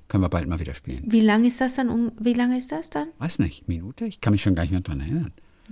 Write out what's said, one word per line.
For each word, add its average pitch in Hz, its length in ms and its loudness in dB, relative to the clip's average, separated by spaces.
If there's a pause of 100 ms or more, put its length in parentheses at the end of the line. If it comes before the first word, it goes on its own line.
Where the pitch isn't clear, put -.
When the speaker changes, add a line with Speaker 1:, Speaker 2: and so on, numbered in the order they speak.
Speaker 1:
können 95 140 2
wir 90 60 2
bald 85 200 0
mal 85 100 -2
wieder 80 160 -6
spielen. - 320 -10
Speaker 2:
wie 226 140 6
lang 214 240 6
ist 247 180 2
das 254 140 0
dann 254 120 0
um, 226 320 0
wie 233 140 2
lange 247 240 0
ist 254 140 -8
das 320 180 -8
dann? 302 180 -4 (100)
Speaker 1:
Weiß - 200 -4
nicht, - 300 -2
Minute? 90 360 -6
Ich 214 160 -8
kann 107 120 2
mich 101 100 2
schon 98 120 4
gar 85 100 0
nicht 78 80 -2
mehr 92 100 0
dran 73 180 -6
erinnern. 131 320 -4 (400)